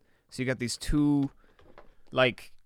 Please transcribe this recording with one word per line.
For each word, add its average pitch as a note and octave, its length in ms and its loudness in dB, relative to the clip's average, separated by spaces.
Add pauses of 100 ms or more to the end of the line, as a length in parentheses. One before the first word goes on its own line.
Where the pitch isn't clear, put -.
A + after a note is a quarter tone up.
(300)
So - 120 -8
you B2+ 40 -2
got B2+ 140 -2
these A#2+ 180 -6
two, D3 520 2 (840)
like, B2+ 420 0 (120)